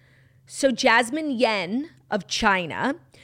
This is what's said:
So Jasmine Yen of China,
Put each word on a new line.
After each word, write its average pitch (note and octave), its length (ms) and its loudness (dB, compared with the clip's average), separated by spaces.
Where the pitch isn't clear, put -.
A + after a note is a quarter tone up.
So - 260 0
Jasmine B3 600 2
Yen A3 580 -2
of G3 160 -4
China, F#3 680 0